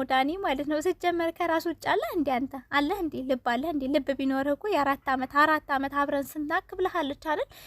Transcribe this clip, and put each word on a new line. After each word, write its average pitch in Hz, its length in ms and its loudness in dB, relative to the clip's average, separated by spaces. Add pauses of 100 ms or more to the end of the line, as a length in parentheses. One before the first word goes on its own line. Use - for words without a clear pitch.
ዳኒ 269 340 2
ማለት 294 280 -2
ነው? 302 160 0
ሲጀመር 339 500 0
ከራስ 330 340 0
ውጭ - 200 -4
አለ 381 240 2
እንዴ 349 220 0
አንተ? 254 220 -2 (160)
አለህ 294 300 0
እንዴ? 330 140 -4 (100)
ልብ 254 240 -2
አለህ 254 220 0
እንዴ? 294 180 -2
ልብ 285 240 2
ቢኖርህ 269 400 0
እኮ 285 160 -4
የአራት 277 400 0
አመት፣ 262 300 -2
አራት 302 320 4
አመት 269 220 0
አብረን 285 340 0
ስናክ 311 460 -4
ብለሃለች 359 520 -2
አይደል? 320 220 -2 (200)